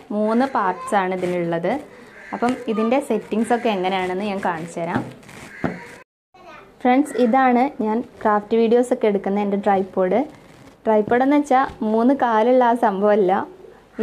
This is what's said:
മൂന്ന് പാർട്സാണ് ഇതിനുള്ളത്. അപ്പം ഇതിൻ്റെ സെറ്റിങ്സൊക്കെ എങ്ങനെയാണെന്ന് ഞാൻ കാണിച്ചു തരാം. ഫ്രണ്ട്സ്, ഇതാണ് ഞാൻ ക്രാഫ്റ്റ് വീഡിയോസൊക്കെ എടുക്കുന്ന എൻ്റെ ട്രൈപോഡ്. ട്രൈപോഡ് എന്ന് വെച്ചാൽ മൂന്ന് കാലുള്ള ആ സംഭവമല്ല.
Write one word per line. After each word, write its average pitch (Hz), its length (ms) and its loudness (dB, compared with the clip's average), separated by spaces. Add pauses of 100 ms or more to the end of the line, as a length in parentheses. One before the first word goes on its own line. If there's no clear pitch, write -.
(160)
മൂന്ന് 226 380 0
പാർട്സാണ് 190 640 -2
ഇതിനുള്ളത്. 175 540 -2 (640)
അപ്പം 233 180 -2 (200)
ഇതിൻ്റെ 226 360 0
സെറ്റിങ്സൊക്കെ 226 680 -2
എങ്ങനെയാണെന്ന് 185 540 -2
ഞാൻ 196 160 -6
കാണിച്ചു 170 340 -6
തരാം. 175 220 -4 (1800)
ഫ്രണ്ട്സ്, 262 280 2 (120)
ഇതാണ് 247 400 4 (220)
ഞാൻ 220 140 -2 (220)
ക്രാഫ്റ്റ് 208 380 0
വീഡിയോസൊക്കെ 240 500 2
എടുക്കുന്ന 196 360 -2
എൻ്റെ 202 200 -2
ട്രൈപോഡ്. 190 540 0 (680)
ട്രൈപോഡ് 220 400 2
എന്ന് 294 140 4
വെച്ചാൽ 269 260 2 (260)
മൂന്ന് 233 220 4 (100)
കാലുള്ള 240 460 4
ആ 240 160 2
സംഭവമല്ല. 208 580 2 (580)